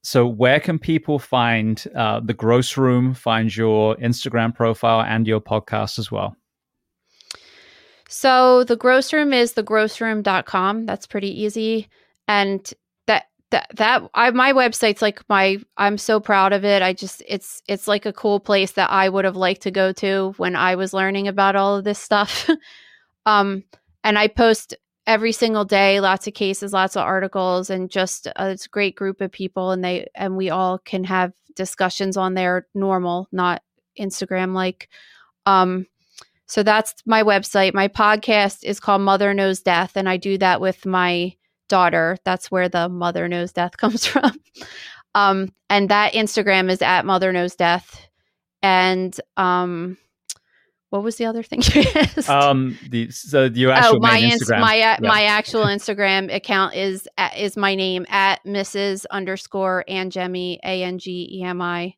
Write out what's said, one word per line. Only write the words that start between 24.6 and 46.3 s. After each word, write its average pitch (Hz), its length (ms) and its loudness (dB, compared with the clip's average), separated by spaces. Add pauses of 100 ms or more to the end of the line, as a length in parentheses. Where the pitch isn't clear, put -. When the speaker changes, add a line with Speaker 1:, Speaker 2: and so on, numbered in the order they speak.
Speaker 2:
every 220 260 2
single 220 340 0
day, 196 340 2
lots 196 280 0
of 208 60 -10
cases, 196 400 -6
lots 190 220 0
of 196 80 -2
articles, 185 680 -2
and 185 200 -6
just, - 380 -4
uh, 190 240 -6
it's 185 140 -12
a - 40 -20
great 202 260 -4
group 196 260 -6
of 190 100 -6
people, 185 400 -6
and 185 120 -2
they, 180 320 -4
and 190 200 -6
we 190 140 -4
all 185 300 -2
can 185 240 -6
have 185 300 -2 (220)
discussions 190 640 -4
on 185 160 -2
there, 180 400 -2
normal, 185 580 -2
not 185 300 -2 (380)
Instagram-like. 185 880 -4 (560)
Um, 185 400 2 (600)
so 214 160 -2
that's 214 320 2 (100)
my 220 160 2
website. 196 520 2
My 196 140 2
podcast 208 760 2
is 202 160 -6
called 196 220 2
Mother 196 320 2
Knows 196 280 0
Death, 180 340 0
and 190 120 -2
I 185 100 0
do 196 220 -4
that 185 220 2
with 190 240 -4
my 180 500 0 (320)
daughter. 175 560 2
That's 185 260 -4
where 180 200 0
the 180 200 -2
Mother 175 380 -4
Knows 175 240 -6
Death 175 260 -6
<laughs> - 0 -
comes 226 280 -2
from. 269 260 2 (800)
Um, 196 360 2 (200)
and 202 200 2
that 208 240 4
Instagram 196 580 0